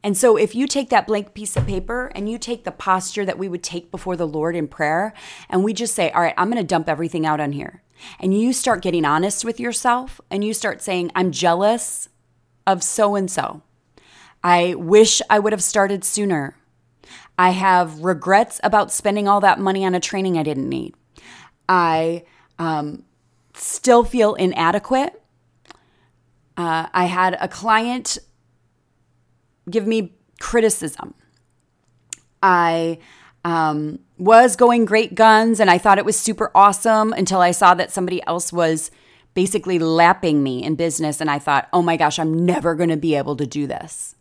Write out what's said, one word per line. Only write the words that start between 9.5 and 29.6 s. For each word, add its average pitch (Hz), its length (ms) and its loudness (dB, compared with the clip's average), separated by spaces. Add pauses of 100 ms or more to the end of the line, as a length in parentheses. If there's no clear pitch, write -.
yourself 240 640 -4 (100)
and 202 140 -4
you 214 80 -4
start 208 300 -6
saying, 180 320 -4
I'm 180 180 0
jealous 190 800 -2 (560)
of 190 160 0
so-and-so. 196 800 -2 (800)
I 175 320 2
wish 208 540 4
I 208 120 4
would 208 120 0
have 190 100 -4
started 196 420 0
sooner. 175 520 -2 (840)
I 185 120 6
have 180 540 0
regrets 185 580 0
about 208 300 2
spending 208 340 -2
all 202 140 4
that 196 180 4
money 190 260 -2
on 185 100 0
a 180 40 0
training 185 400 -4
I 151 60 -2
didn't 143 240 -4
need. 131 260 -8 (760)
I, 165 560 0 (340)
um, 151 440 -6 (520)
still - 500 2
feel 220 300 0
inadequate. 185 840 -2 (1400)
Uh, 165 360 -2
I 180 140 2
had 180 340 0
a - 80 -4
client 226 680 -2 (1500)